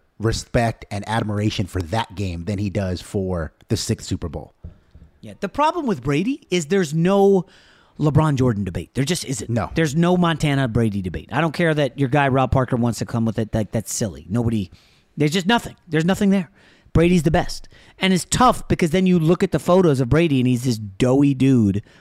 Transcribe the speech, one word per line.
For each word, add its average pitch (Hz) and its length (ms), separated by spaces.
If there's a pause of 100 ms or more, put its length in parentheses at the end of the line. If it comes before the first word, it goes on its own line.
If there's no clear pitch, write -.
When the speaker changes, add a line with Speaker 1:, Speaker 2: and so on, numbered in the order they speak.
(200)
Speaker 1:
respect 113 720
and 101 160
admiration 107 580
for 90 180
that 92 320
game 87 300
than 98 140
he 104 100
does 92 320
for 92 520 (160)
the 113 80
sixth - 300
Super 95 220
Bowl. 73 240 (680)
Speaker 2:
Yeah. 107 180
The 196 100
problem 311 360
with 175 180
Brady 175 460
is 175 180
there's 170 260
no 196 520 (540)
LeBron 151 360
Jordan 120 280
debate. 92 300
There 131 120
just 160 200
isn't. - 240
Speaker 1:
No. 113 260
Speaker 2:
There's 156 200
no 170 220
Montana 147 500
Brady 110 340
debate. 82 300
I 143 100
don't 165 120
care 165 200
that 147 260
your 135 100
guy 143 200
Rob 131 220
Parker 131 260
wants 117 220
to 113 60
come 113 200
with 113 140
it. 110 140
Like, 110 180
that's - 220
silly. 80 360
Nobody, 113 420 (460)
there's 151 140
just 175 160
nothing. 233 280 (120)
There's 160 180
nothing 190 240
there. 190 200 (440)
Brady's 170 300
the 160 80
best. - 360 (320)
And 190 140
it's 175 120
tough - 420
because 175 240
then 190 140
you 180 140
look 165 240
at 190 80
the 151 80
photos 175 400
of 127 100
Brady 147 300
and 123 80
he's 123 160
this 127 140
doughy 127 560
dude 123 500 (180)